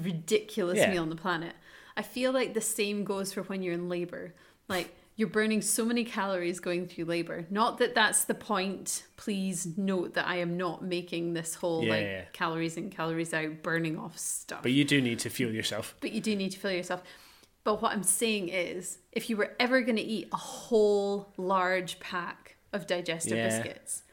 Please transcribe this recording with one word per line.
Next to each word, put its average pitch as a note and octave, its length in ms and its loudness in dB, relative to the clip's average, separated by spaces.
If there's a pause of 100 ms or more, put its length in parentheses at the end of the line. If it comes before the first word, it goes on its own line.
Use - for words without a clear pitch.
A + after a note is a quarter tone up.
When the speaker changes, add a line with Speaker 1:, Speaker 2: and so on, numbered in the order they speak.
Speaker 1:
ridiculous F#3 760 0
Speaker 2:
Yeah. G#3+ 140 6
Speaker 1:
meal F3 120 2
on D#3+ 60 -2
the E3 80 -4
planet. E3+ 380 -4 (420)
I G#3+ 40 -2
feel B3 300 0
like B3+ 220 2
the G#3+ 80 0
same G#3 420 0
goes G3 300 -2
for G3 100 -4
when F#3+ 200 -4
you're F3 100 0
in F3 160 -2
labour. F3 440 -4 (360)
Like, F3+ 260 -4 (200)
you're G#3+ 140 2
burning G#3+ 320 2
so A3+ 240 2
many A#3+ 180 2
calories F#3 560 -2
going F3+ 280 -2
through E3+ 180 -6
labour. E3+ 460 -2
Not A3+ 260 2
that A#3+ 160 2
that's G#3+ 300 4
the A3+ 100 0
point. - 720 -2 (120)
Please F#3 640 -2
note F#3+ 380 0
that E3+ 120 0
I F3+ 100 0
am F3 200 0
not F3+ 260 -2
making F3 500 -2
this E3 200 -4
whole, E3 300 0
Speaker 2:
Yeah, A2+ 80 2
Speaker 1:
like, G#2+ 100 2
Speaker 2:
yeah. G2 200 -4 (120)
Speaker 1:
calories E3 440 -2
in, E3+ 120 -6
calories E3 420 -2
out, D#3 300 -4
burning E3 340 0
off D#3+ 220 -10
stuff. - 460 -6
Speaker 2:
But B2+ 80 2
you C#3+ 120 6
do C#3+ 180 6
need A#2 180 2
to A2+ 100 -4
fuel A#2+ 240 0
yourself. A2 460 -2
Speaker 1:
But C#4+ 140 -4
you A3 80 -2
do G#3+ 140 0
need F#3+ 180 -2
to - 60 -12
fuel G3 140 -2
yourself. F3+ 300 -4 (600)
But G#3+ 160 2
what A3 120 2
I'm G#3 100 0
saying G3+ 480 2
is, F3+ 480 -4 (140)
if - 180 -2
you A3 80 0
were - 220 0
ever B3 220 4
gonna A3+ 220 2
eat G#3+ 300 -4
a F3 40 -2
whole G3+ 1000 2
large F#3 640 2
pack - 560 -8 (180)
of F#3+ 140 -6
digestive E3 500 -2
Speaker 2:
Yeah. A2+ 120 2
Speaker 1:
biscuits, - 520 -4 (120)